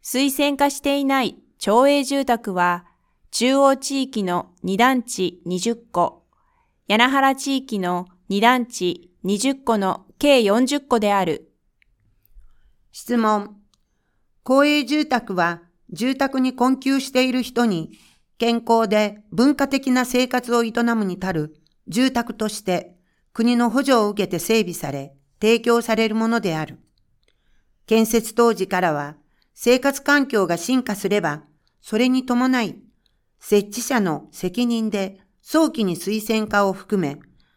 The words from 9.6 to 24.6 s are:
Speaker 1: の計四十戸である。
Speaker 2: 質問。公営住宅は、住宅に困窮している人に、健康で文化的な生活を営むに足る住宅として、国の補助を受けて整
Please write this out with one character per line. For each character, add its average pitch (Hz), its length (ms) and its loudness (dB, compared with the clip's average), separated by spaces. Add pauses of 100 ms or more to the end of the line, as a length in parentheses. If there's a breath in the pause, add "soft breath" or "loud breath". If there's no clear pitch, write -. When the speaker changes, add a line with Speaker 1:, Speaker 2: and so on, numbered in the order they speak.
Speaker 1:
の 190 260 -4 (140)
計 277 240 4
四 220 240 2
十 285 120 -2
戸 247 200 0
で 208 120 0
あ 196 140 0
る。 - 260 -6 (1400)
Speaker 2:
質 - 260 -4
問。 214 380 0 (880)
公 269 220 4
営 294 180 2
住 294 220 -2
宅 240 300 -2
は、 170 260 -2 (300)
住 240 240 -2
宅 269 240 -2
に 254 160 0
困 254 240 2
窮 269 200 0
し 269 120 -8
て 254 180 2
い - 20 -4
る 254 120 -2
人 - 240 0
に、 165 240 -4 (480 soft breath)
健 233 280 0
康 226 200 4
で 208 340 0 (100)
文 247 220 4
化 277 140 -2
的 269 240 -2
な 254 140 2
生 254 220 0
活 247 280 -2
を 233 80 2
営 226 80 -4 (240)
む 214 100 -2
に 180 160 -6
足 185 120 -4
る 151 220 -4 (320)
住 247 220 0
宅 240 240 -4
と 214 140 -6
し 214 160 -10
て、 - 320 -4 (360)
国 240 240 2
の 240 140 2
補 247 120 0
助 262 120 2
を 214 160 4
受 208 140 -4
け 180 40 -4
て 180 120 -4
整 220 220 2